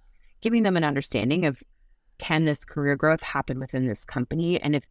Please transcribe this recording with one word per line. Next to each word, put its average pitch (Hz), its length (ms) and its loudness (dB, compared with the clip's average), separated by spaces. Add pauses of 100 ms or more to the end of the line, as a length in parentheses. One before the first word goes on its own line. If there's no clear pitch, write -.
(400)
giving 226 220 2
them 190 140 4
an 165 80 2
understanding 139 600 0
of, 139 160 -2 (560)
can 160 280 0
this 147 180 -2
career 143 320 0
growth 156 260 2
happen 139 380 -4
within 131 260 -2
this 107 180 -4
company? 165 560 -2
And 147 160 0
if 135 140 -4